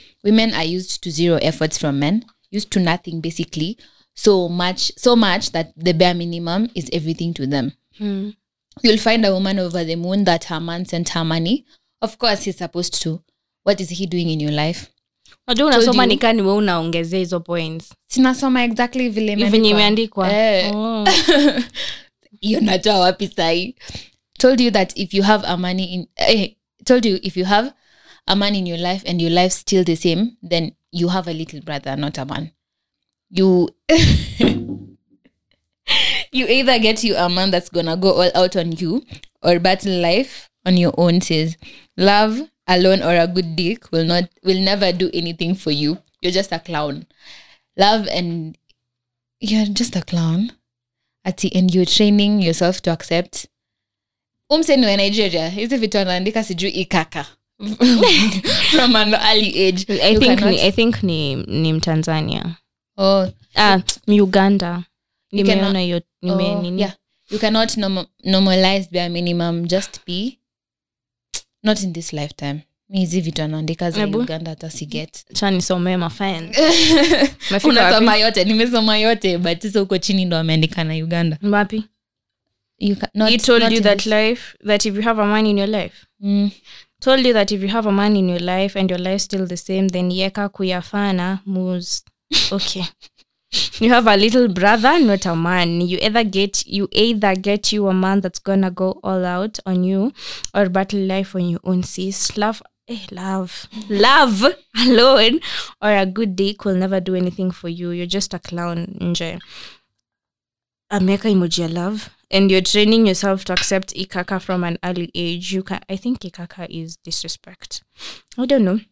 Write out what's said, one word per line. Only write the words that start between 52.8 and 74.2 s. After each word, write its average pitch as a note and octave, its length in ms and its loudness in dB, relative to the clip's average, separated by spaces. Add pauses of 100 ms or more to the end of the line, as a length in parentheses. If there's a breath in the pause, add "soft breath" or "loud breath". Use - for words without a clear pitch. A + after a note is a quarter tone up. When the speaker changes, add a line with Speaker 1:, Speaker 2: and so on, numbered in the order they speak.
Speaker 1:
to F3 100 -2
accept." - 560 -4 (1040)
Umse D#4 260 4
ni B3 80 4
wa G3+ 120 2
Nigeria. G3 520 0
Hizi A3+ 280 -4
vitu G#3+ 220 0
anaandika F#3+ 440 -2
sijui F#3 260 -4
ikaka. E3+ 560 -4 (340)
<laughs> A3 1120 2
From B3 240 4
an G#3+ 180 2
early G#3+ 540 2
age. F#3 220 -2
Speaker 2:
I G3+ 240 2
Speaker 1:
You G#3+ 60 6
Speaker 2:
think B3 200 4
Speaker 1:
cannot G3+ 140 4
Speaker 2:
ni, - 80 0
I F#3+ 100 4
think A3+ 320 0
ni, D3+ 320 -2
ni D#3 380 -2
Mtanzania. D#3+ 840 -2 (420)
Speaker 1:
Oh. G3 300 2 (280)
Speaker 2:
Ah, G3 240 4 (280)
Uganda. G3 760 4 (480)
Speaker 1:
You G3+ 120 -2
Speaker 2:
Nimeona G3 240 4
Speaker 1:
cannot F#3+ 160 0
Speaker 2:
hiyo, F3 180 -2 (200)
nime-, F3+ 220 0 (120)
Speaker 1:
Oh, F3 60 -4
Speaker 2:
nini? F3+ 200 -4
Speaker 1:
yeah. G3 120 -4 (360)
You G#3+ 100 -6
cannot A3 380 0
norma-, G3 300 -4 (160)
normalize F#3+ 680 2
bare F3 180 -2
minimum. E3+ 580 -2
Just - 380 -4
be G3 340 -8 (1200)
not G#3+ 200 0
in F3+ 100 -4
this E3 200 -10
lifetime. D3+ 480 -8 (280)
Mi G3 100 -4
hizi F3+ 220 0
vitu D#3+ 220 -4
anaandika D#3 480 -4
za G#3 120 -2
Speaker 2:
Ebu. G#3 160 -2
Speaker 1:
Uganda E3 300 -6